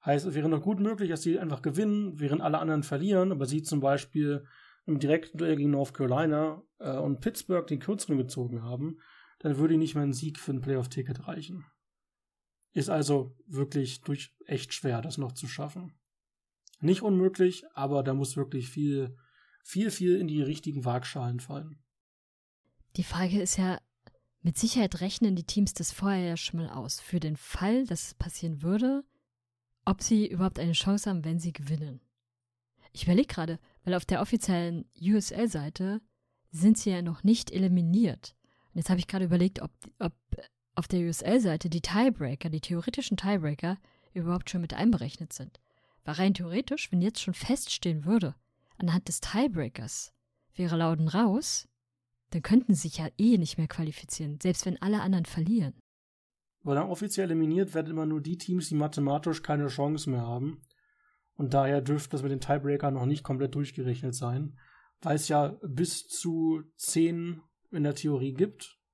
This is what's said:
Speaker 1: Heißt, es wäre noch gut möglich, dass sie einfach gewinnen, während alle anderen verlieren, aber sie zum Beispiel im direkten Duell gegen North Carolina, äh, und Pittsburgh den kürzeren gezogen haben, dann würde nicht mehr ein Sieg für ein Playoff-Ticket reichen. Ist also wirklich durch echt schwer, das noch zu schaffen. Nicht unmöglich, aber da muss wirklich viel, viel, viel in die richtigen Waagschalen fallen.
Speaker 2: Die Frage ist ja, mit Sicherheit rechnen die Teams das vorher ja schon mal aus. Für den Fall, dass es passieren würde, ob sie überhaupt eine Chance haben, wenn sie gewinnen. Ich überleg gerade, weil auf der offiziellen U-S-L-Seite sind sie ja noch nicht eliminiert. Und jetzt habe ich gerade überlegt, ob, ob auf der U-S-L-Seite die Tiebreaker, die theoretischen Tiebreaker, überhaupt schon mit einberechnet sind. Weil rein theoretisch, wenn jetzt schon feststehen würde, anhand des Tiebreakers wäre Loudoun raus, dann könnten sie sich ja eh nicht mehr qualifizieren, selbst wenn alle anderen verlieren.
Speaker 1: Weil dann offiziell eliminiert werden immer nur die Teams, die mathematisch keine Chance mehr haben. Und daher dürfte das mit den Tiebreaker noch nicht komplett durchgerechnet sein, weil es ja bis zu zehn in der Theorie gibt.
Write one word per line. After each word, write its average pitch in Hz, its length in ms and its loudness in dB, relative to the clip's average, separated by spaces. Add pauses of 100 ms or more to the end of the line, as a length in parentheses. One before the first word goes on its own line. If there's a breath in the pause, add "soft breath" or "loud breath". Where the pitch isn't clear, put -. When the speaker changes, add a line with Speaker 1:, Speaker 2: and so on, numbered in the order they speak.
Speaker 1:
Heißt, 143 200 2
es 160 100 -2
wäre 151 140 2
noch 156 120 2
gut 190 200 0
möglich, 196 280 0
dass 165 120 -2
sie 170 180 2
einfach 151 220 -4
gewinnen, 196 580 0
während 147 220 0
alle 156 180 0
anderen 156 240 0
verlieren, 185 480 2
aber 139 140 -2
sie 151 180 -2
zum 151 160 0
Beispiel 143 640 0 (400 soft breath)
im 151 140 0
direkten 151 380 2
Duell 160 180 2
gegen 143 160 2
North 139 220 0
Carolina, 151 680 0 (180)
äh, 135 180 -4
und 143 240 -2
Pittsburgh 180 440 -2
den 143 140 -2
kürzeren 190 380 -2
gezogen 123 460 -4
haben, 131 340 -6 (420 soft breath)
dann 147 180 0
würde 160 200 4
nicht 156 180 2
mehr 147 80 2
ein 139 100 2
Sieg 151 240 -6
für - 140 -6
ein 131 100 -2
Playoff-Ticket 127 640 -4
reichen. 156 380 -10 (1080)
Ist 151 160 -2
also 143 480 0 (100)
wirklich 139 540 -4
durch - 340 -6 (100)
echt - 280 -6
schwer, 120 280 -2
das 160 160 -8
noch 131 140 -4
zu - 160 -10
schaffen. 151 500 -10 (840)
Nicht 185 200 4
unmöglich, 185 640 4 (100)
aber 139 300 0
da 135 100 0
muss 135 220 -2
wirklich 131 340 -4
viel, 139 460 -2 (480 soft breath)
viel, 208 260 -2
viel 180 280 2
in 180 100 0
die 151 140 0
richtigen 143 420 -4
Waagschalen 123 560 -4
fallen. 147 420 -12 (1160)
Speaker 2:
Die 180 60 -2
Frage 180 380 0
ist - 140 -2
ja, 185 240 0 (640)
mit 170 160 0
Sicherheit 220 420 2
rechnen 196 380 2
die 170 80 -6
Teams - 280 2
das - 200 -6
vorher 190 320 0
ja 170 100 -2
schon - 240 -6
mal 165 100 -4
aus. - 300 -8
Für 175 220 -2
den 151 160 -4
Fall, 233 480 0
dass 170 220 -6
es - 80 -16
passieren 160 460 -6
würde, 247 440 2 (800)
ob 190 160 0
sie 214 260 4
überhaupt 185 320 0
eine 165 140 2
Chance 202 360 2
haben, 175 140 -2
wenn 165 160 0
sie 165 140 -4
gewinnen. 143 480 -6 (880 soft breath)
Ich - 120 -10
überleg 185 240 6
gerade, 165 320 -4 (240 soft breath)
weil 180 100 0
auf 180 120 0
der - 160 2
offiziellen 175 640 0 (140)
U-S-L-Seite 196 1040 0 (500)
sind 196 260 6
sie - 140 0
ja 180 100 0
noch 170 220 -4
nicht 226 280 4
eliminiert. 180 840 2 (380)
Und 175 60 -4
jetzt 160 100 -2
habe 180 100 4
ich - 80 -2
gerade 185 180 0
überlegt, 180 360 2
ob, - 100 -8 (280)
ob 175 140 -4 (600)
auf 175 120 -2
der 185 120 2
U-S-L-Seite 175 720 2
die 160 120 -2
Tiebreaker, 170 680 2
die 156 120 -2
theoretischen 185 560 -4
Tiebreaker, 175 600 -2 (360 soft breath)
überhaupt 175 360 -2
schon 180 120 -4
mit 165 120 -6
einberechnet 165 580 0
sind. - 280 -14 (440)
Weil 151 120 -6
rein 190 180 4
theoretisch, 185 580 -2
wenn 175 100 4
jetzt 214 200 0
schon 180 120 -2
feststehen - 680 -2
würde, 180 320 2 (420)
anhand 175 300 0
des - 140 -4
Tiebreakers 165 920 -2 (400)
wäre 170 240 0
Loudoun 160 300 2
raus, 214 600 2 (640)
dann 165 100 -2
könnten 226 320 6
sie 165 160 0
sich - 80 -8
ja 156 200 -4
eh 220 200 6
nicht 165 200 0
mehr 156 100 0
qualifizieren, 151 760 -6
selbst - 240 0
wenn 185 160 -4
alle 202 200 0
anderen 185 240 2
verlieren. 165 500 0 (880)
Speaker 1:
Weil 139 120 2
dann 180 140 0
offiziell 190 400 -2
eliminiert 165 460 2
werden 160 160 -2
immer 156 160 -2
nur 156 140 -2
die 165 160 -4
Teams, 180 320 -4
die 156 60 -2
mathematisch 147 680 0
keine 147 240 0
Chance 143 420 -2
mehr 123 140 0
haben. 120 380 -6 (760 soft breath)
Und 131 180 -2
daher 139 280 4
dürfte 147 280 -2
das 135 140 -4
mit 139 80 -2
den 135 80 -2
Tiebreaker 143 500 0
noch 131 160 -2
nicht 147 180 0
komplett 135 300 -2
durchgerechnet 127 600 -4
sein, 131 420 -4 (440 soft breath)
weil 156 140 0
es 151 120 -2
ja 147 340 2
bis 165 460 -4
zu 160 560 0 (120)
zehn 170 640 0 (300)
in 156 120 0
der 147 120 2
Theorie 139 380 -2
gibt. - 460 -2 (140)